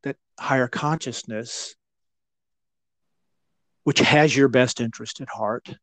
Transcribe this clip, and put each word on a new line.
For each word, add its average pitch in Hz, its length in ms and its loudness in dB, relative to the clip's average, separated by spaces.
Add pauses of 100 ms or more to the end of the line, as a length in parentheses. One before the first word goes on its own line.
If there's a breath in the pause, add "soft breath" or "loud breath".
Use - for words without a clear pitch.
that 139 120 -6 (240)
higher 131 300 0
consciousness, - 1040 -6 (2000)
which 143 160 2
has 147 340 6
your 139 140 6
best 127 320 2
interest 117 400 -8
at 131 80 -12
heart 110 400 -6 (160)